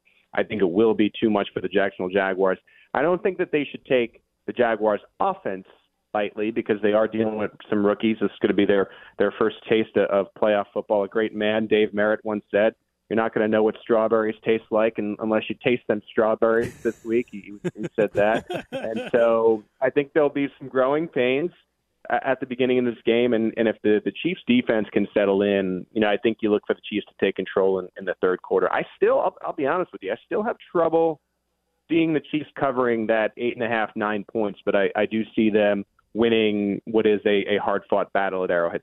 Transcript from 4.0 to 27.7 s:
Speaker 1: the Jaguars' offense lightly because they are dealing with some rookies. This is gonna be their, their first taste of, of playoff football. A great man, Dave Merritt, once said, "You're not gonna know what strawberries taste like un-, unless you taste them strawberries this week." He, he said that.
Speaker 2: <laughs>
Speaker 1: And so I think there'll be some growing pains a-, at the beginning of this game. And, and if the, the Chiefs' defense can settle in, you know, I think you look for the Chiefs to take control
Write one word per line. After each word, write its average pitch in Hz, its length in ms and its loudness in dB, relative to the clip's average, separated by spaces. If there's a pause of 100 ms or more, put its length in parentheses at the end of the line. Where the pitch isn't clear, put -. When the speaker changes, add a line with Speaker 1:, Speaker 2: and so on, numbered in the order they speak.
Speaker 1:
the 104 60 -8
Jaguars' 107 480 0 (200)
offense 123 460 -4 (480)
lightly 107 360 -2
because 113 320 -2
they 104 100 2
are 107 160 4
dealing 110 300 -2
with 104 120 -4 (200)
some 104 140 0
rookies. 107 360 2
This 101 100 0
is - 100 -20
gonna 104 140 2
be 98 120 4
their, 98 240 2 (280)
their 101 200 2
first 110 180 0 (120)
taste 110 280 0
of, 101 140 2
of 98 160 0 (140)
playoff 104 320 2
football. 104 320 -2
A 98 40 -6
great 107 260 -2
man, 107 320 -2
Dave 107 280 2
Merritt, 107 300 0
once 107 260 -4
said, 107 240 2 (340)
"You're 107 80 -2
not 113 180 0
gonna 110 140 0
know 110 140 2
what 107 200 0
strawberries 110 640 2
taste 113 260 0
like 113 280 0
un-, 104 220 -4
unless 110 280 0
you - 160 -8
taste 123 240 -2
them 107 220 -2
strawberries 113 720 0
this 113 220 -4
week." 117 260 -2
He, 98 240 -16 (200)
he 107 120 -8 (100)
said 104 160 2
that. 104 340 0 (220)
Speaker 2:
<laughs> - 40 -20
Speaker 1:
And 240 380 -6
so 113 520 2 (180)
I 131 100 0
think 143 220 -2
there'll 147 160 2
be 139 200 -4 (100)
some 135 100 -14
growing 139 400 0
pains 135 420 -2 (600)
a-, - 180 -2
at 131 120 -2
the 135 60 -10
beginning 127 320 0
of 123 60 0
this 117 220 -4
game. 120 260 2
And, 110 240 0
and 113 120 2
if 104 140 -2
the, 107 220 2
the - 80 -4 (100)
Chiefs' 175 240 -4
defense 120 460 2
can 101 220 0
settle 101 260 2
in, 98 520 0
you 110 100 -2
know, 107 80 2
I 101 120 0
think 113 200 0
you 107 80 0
look 104 160 0
for 107 80 0
the - 160 -20
Chiefs 101 160 -4
to - 180 -6
take 98 120 0
control 95 420 0